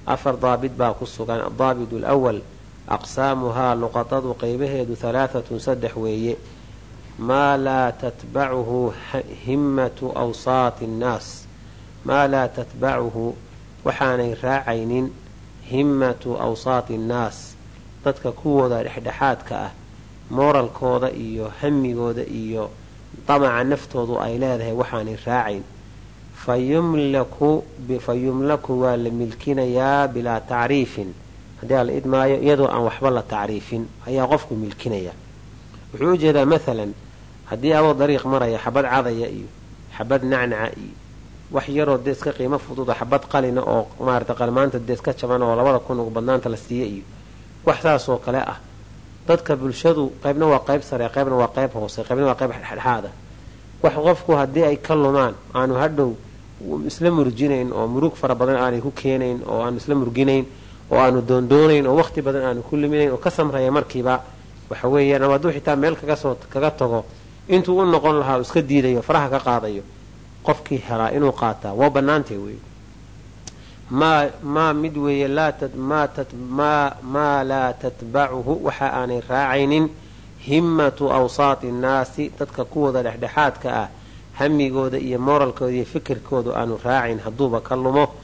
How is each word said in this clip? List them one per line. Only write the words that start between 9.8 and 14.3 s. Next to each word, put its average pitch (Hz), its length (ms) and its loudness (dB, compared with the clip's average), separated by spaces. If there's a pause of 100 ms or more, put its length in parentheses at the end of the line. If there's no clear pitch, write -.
awsaati 123 720 0
nnaas. 113 580 -6 (600)
Maa 139 240 4
laa 131 200 2
tatbacuhu, 120 840 -4 (500)
waxaanay 127 580 0